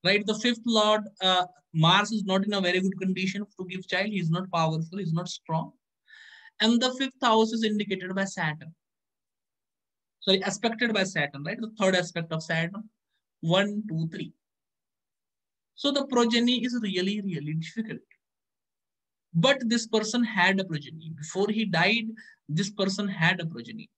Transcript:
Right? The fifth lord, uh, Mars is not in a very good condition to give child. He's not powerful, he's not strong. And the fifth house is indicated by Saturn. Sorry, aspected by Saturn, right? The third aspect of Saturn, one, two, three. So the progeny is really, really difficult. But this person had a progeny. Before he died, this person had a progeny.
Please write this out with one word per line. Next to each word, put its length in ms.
Right? 220
The 80
fifth 320
lord, 360
uh, 260
Mars 400
is 120
not 200
in 80
a 80
very 200
good 200
condition 440
to 80
give 220
child. 200
He's 220
not 220
powerful, 460
he's 140
not 160
strong. 440
And 200
the 140
fifth 260
house 320
is 120
indicated 500
by 100
Saturn. 500
Sorry, 200
aspected 540
by 100
Saturn, 400
right? 160
The 180
third 180
aspect 360
of 100
Saturn, 460
one, 480
two, 240
three. 200
So 160
the 160
progeny 580
is 180
really, 380
really 340
difficult. 460
But 320
this 220
person 340
had 380
a 40
progeny. 520
Before 340
he 140
died, 400
this 220
person 380
had 320
a 60
progeny. 520